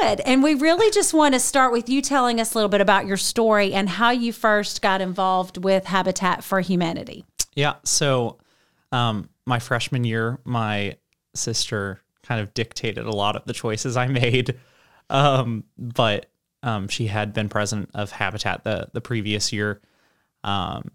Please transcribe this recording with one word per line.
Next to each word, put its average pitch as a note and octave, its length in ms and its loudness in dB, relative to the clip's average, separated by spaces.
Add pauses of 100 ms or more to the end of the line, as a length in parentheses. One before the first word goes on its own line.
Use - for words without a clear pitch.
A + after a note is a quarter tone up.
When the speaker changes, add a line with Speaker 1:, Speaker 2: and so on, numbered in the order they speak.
Speaker 1:
good. G#3 200 2
And C4 220 4
we D4+ 120 4
really E4+ 360 4
just G#4+ 220 2
want D4+ 220 6
to B3 60 2
start C4 320 2
with A#3 160 0
you C4+ 120 2
telling B3 400 2
us A3+ 140 -2
a A#3 40 0
little G#3 120 2
bit G3+ 100 4
about G3 260 4
your G3 120 -2
story G#3 560 2
and G3 140 0
how G#3 220 2
you A#3+ 220 0
first G#3 480 0
got F#3+ 200 2
involved F#3 600 -2
with F#3+ 220 2
Habitat F#3 580 0
for F#3+ 180 0
Humanity. F3 640 -2 (300)
Speaker 2:
Yeah. C#3+ 200 0 (100)
So, C3 540 0 (540)
um, A#2 360 0 (160)
my B2 140 0
freshman A#2+ 460 -2
year, A2+ 400 -2
my G#2+ 520 -2 (380)
sister G2+ 680 -4 (220)
kind A#2 180 -4
of G2+ 140 -8
dictated A#2 500 -6
a A2 100 -4
lot G#2 220 0
of - 80 -12
the B2+ 80 -6
choices A#2 440 -4
I B2 100 0
made. B2+ 520 0 (520)
Um, C3 540 2 (120)
but, A#2 540 -2 (320)
um, G#2+ 260 -4
she A2+ 200 -4
had G#2 260 -2
been G#2+ 140 -2
president G#2 460 -4
of G2+ 160 -6
Habitat G2 540 -4
the, A2 280 -4
the - 80 -8
previous G#2 520 -4
year. G#2 300 -4 (600)
Um, G2 500 -6